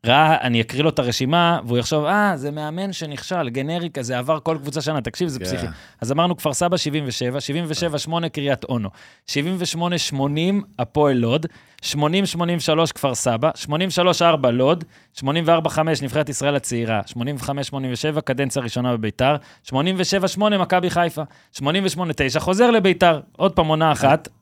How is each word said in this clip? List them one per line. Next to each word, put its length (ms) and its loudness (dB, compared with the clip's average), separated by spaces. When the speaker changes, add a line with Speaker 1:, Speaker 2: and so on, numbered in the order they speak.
Speaker 1:
ראה, 360 6
אני 200 2
אקריא 220 0
לו 60 4
את 100 0
הרשימה, 640 2
והוא 120 0
יחשוב, 280 0
"אה, 300 2
זה 160 -6
מאמן 420 -6
שנכשל, 560 -6
גנרי 440 -4
כזה, 260 -4
עבר 240 -2
כל 180 0
קבוצה 200 -6
שנה." 200 -2
תקשיב, 260 -4
זה 120 -6
Speaker 2:
כן. 60 -8
Speaker 1:
פסיכי. 200 -4
אז 100 -4
אמרנו, 260 2
כפר 160 -2
סבא, 240 0
שבעים 300 -2
ושבע, 340 -4
שבעים 260 -4
ושבע 300 -4
שמונה, 320 -4
קריית 340 -2
אונו, 260 -4
שבעים 320 -2
ושמונה 380 -2
שמונים 640 0
הפועל 380 2
לוד, 280 0
שמונים 440 0
שמונים 320 -2
ושלוש 340 2
כפר 240 -2
סבא, 400 0
שמונים 320 -2
ושלוש 340 2
ארבע 300 4
לוד, 320 2
שמונים 340 -2
וארבע 220 4
חמש 320 0
נבחרת 280 -2
ישראל 260 -2
הצעירה, 500 -2
שמונים 300 -6
וחמש 320 -6
שמונים 260 -6
ושבע 280 -2
קדנציה 400 -2
ראשונה 360 -2
בביתר, 380 0
שמונים 340 -2
ושבע 300 0
שמונה 300 0
מכבי 320 2
חיפה, 320 0
שמונים 340 0
ושמונה 300 -2
תשע 240 0
חוזר 320 4
לביתר, 480 4
עוד 140 2
פעם 160 2
עונה 240 4
אחת 360 4